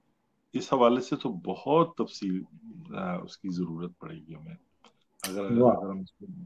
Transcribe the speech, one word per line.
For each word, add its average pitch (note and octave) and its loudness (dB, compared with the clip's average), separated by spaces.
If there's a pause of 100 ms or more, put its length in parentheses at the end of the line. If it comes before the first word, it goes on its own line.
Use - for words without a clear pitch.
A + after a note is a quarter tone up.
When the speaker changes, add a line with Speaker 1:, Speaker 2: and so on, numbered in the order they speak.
(540)
Speaker 1:
इस B2 -2
हवाले A#2+ 6
से C#3 -2
तो C3+ -4
बहुत G#2 2
तफसील, F#2+ -2 (500)
आ, F#2 -4
उसकी - -10
जरूरत F2 -4 (100)
पड़ेगी D#2+ -14
हमें, D#2+ -16 (720)
अगर, G2+ 0
Speaker 2:
वाह। A#2+ 8
Speaker 1:
अगर F#2+ -6
हम F#2+ -6
इसको - -14 (200)